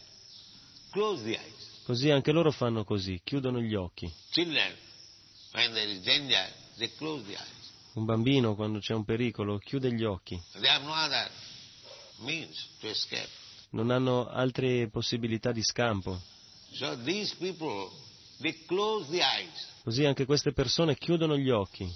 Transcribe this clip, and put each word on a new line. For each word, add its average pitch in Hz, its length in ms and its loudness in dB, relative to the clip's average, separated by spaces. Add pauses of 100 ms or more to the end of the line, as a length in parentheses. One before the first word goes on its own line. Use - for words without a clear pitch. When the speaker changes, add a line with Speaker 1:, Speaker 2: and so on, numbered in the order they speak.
(920)
Speaker 1:
Close 196 300 0
the 107 140 -2
eyes. - 480 -14
Speaker 2:
Così 123 260 2
anche 139 220 6
loro 156 180 6
fanno 117 340 2
così, 95 380 -2
chiudono 127 380 0
gli 110 140 0
occhi. 90 360 -4 (200)
Speaker 1:
Children, 135 440 2 (800)
when 117 220 2
there 107 160 -2
is 98 100 -8
danger, 123 500 0 (280)
they 113 180 -4
close 151 300 -6
the 98 100 -10
eyes. - 340 -14 (220)
Speaker 2:
Un 110 140 -4
bambino, 113 480 4
quando 107 240 -2
c'è 101 160 -4
un 107 100 -2
pericolo, 107 540 0
chiude 131 340 -2
gli 113 120 0
occhi. 92 380 -4 (100)
Speaker 1:
They 104 140 -2
have 139 200 2
no 156 80 -4
other 139 360 -2 (920)
means 131 500 -8 (100)
to 110 80 -8
escape. 110 400 -4 (440)
Speaker 2:
Non 113 180 0
hanno 123 400 2
altre 127 580 2
possibilità 117 640 -2
di 113 100 -2
scampo. 98 560 0 (540)
Speaker 1:
So 147 300 -6
these 185 320 -2
people, 151 560 -6 (480)
they 151 280 -4
close 202 440 0
the 175 100 0
eyes. 107 460 0 (160)
Speaker 2:
Così 120 220 2
anche 139 200 4
queste 143 280 2
persone 143 420 2
chiudono 160 420 2
gli 135 140 4
occhi. 98 460 0